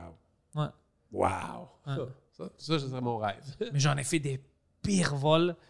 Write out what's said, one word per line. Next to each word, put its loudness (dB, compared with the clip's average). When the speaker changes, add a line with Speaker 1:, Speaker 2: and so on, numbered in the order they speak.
Speaker 1:
Wow. -2
Speaker 2:
Ouais. -2
Speaker 1:
Wow. 2
Speaker 2:
Ouais. -4
Speaker 1:
Ça, -10
ça, -2
ça -6
serait -6
mon -2
rêve. -2
<laughs> -4
Speaker 2:
Mais 2
j'en 4
ai -4
fait 0
des -4
pires 2
vols, 4